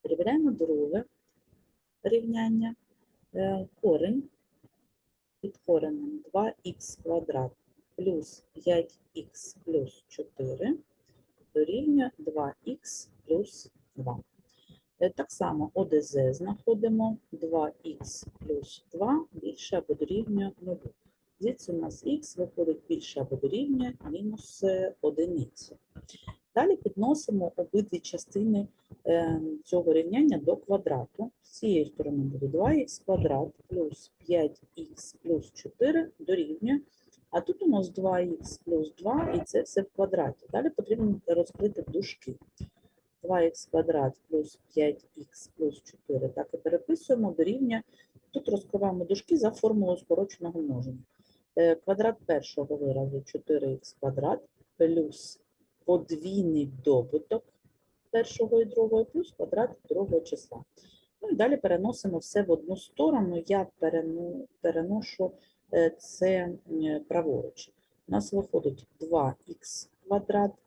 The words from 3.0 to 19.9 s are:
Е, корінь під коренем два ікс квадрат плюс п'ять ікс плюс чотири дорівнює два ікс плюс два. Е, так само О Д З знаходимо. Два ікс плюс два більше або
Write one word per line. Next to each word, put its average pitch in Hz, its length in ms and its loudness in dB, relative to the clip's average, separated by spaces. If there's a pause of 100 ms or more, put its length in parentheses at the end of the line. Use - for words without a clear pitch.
Е, 190 320 -2 (140)
корінь 196 420 2 (1160)
під - 160 -10
коренем 156 760 -2
два 202 220 0 (100)
ікс - 320 -12
квадрат 160 560 -2 (440)
плюс 175 480 -4 (100)
п'ять 170 460 0 (140)
ікс - 520 -14
плюс 147 420 -2
чотири 139 720 -6 (760)
дорівнює 254 640 2
два 151 360 -4 (120)
ікс - 440 -12 (160)
плюс - 460 -2 (240)
два. 127 240 -8 (800)
Е, 180 100 2
так - 220 -8
само 156 420 -4
О 185 120 0
Д 151 160 2
З 135 320 0
знаходимо. 220 840 0 (140)
Два 160 400 -2 (120)
ікс - 420 -12 (140)
плюс - 520 -8
два 262 400 0
більше - 460 -6
або 160 160 -2